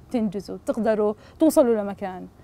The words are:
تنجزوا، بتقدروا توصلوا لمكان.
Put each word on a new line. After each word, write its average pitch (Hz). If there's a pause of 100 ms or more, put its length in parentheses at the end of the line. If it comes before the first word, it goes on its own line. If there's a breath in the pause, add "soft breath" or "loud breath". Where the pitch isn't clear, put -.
(100)
تنجزوا، 202
بتقدروا 214 (260 soft breath)
توصلوا 254
لمكان. 190 (180 soft breath)